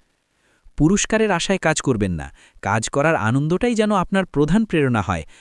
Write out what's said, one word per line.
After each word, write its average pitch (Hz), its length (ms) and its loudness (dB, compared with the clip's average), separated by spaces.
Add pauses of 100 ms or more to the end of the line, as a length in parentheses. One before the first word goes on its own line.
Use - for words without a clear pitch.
(760)
পুরস্কারের 208 560 2
আশায় 185 300 -2
কাজ 156 200 0
করবেন 104 300 0
না। 76 160 -6 (340)
কাজ 107 280 0
করার 147 260 0
আনন্দটাই 151 600 0
যেন 214 160 0
আপনার 190 340 0
প্রধান 151 400 2
প্রেরণা 135 360 0
হয়, 90 220 -4 (180)